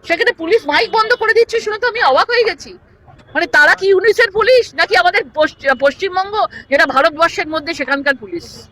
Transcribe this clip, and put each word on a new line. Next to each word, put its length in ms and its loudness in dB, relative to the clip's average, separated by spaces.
সেখানে 240 0
পুলিশ 200 0
মাইক 260 0
বন্ধ 140 0
করে 160 0
দিচ্ছে 280 0
শুনে 160 -6
তো 100 -2
আমি 100 -6
অবাক 220 2
হয়ে 160 2
গেছি। 220 -12
মানে, 120 -2
তারা 220 6
কি 140 -4
ইউনিসের 440 2
পুলিশ 260 4
নাকি 220 0
আমাদের 220 0
পশ্চ-, 460 0
পশ্চিমবঙ্গ, 520 -2
যেটা 220 2
ভারতবর্ষের 600 0
মধ্যে, 260 -6
সেখানকার 440 -2
পুলিশ? 220 -12